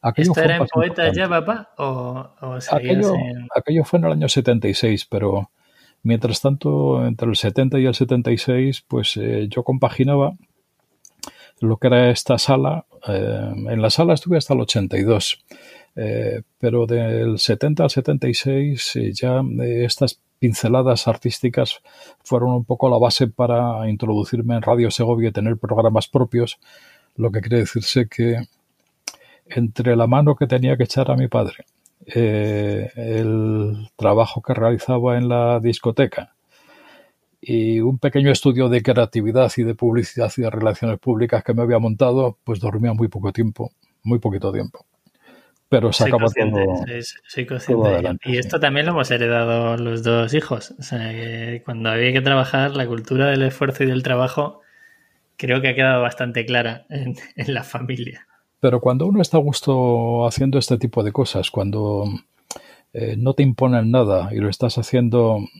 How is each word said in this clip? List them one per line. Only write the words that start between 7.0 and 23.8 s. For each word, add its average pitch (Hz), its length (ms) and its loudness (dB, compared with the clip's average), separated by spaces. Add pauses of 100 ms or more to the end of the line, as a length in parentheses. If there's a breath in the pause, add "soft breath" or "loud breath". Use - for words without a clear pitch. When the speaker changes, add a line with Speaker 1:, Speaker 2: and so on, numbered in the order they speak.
Speaker 1:
entre 120 240 -2
el 110 60 0
setenta 131 460 0
y 131 60 4
el 123 80 2
setenta 123 360 0
y 117 80 2
seis, 131 480 0
pues, 113 300 -2
eh, 107 320 -4
yo 120 160 -6
compaginaba 135 720 2 (1200 loud breath)
lo 110 200 2
que 123 100 2
era 123 220 6
esta 120 280 0
sala. 139 460 2 (240)
Eh, 104 440 -4
en 107 300 -4
la 110 80 4
sala 170 240 4
estuve 175 220 0
hasta 139 180 0
el 123 60 2
ochenta 101 360 -2
y 98 60 0
dos, 104 420 0 (520 loud breath)
eh, 110 460 -4 (180)
pero 117 260 2
del 113 540 0
setenta 139 420 0
al 151 80 4
setenta 143 380 0
y 117 60 0
seis, 139 600 -2
eh, 117 180 -2
ya, 127 280 -2
eh, 120 440 -2
estas - 360 -2 (180)
pinceladas 123 680 2
artísticas - 720 -2 (400 loud breath)
fueron 123 280 0
un 123 140 0
poco 127 240 0
la 120 100 4
base 120 280 2
para 117 640 0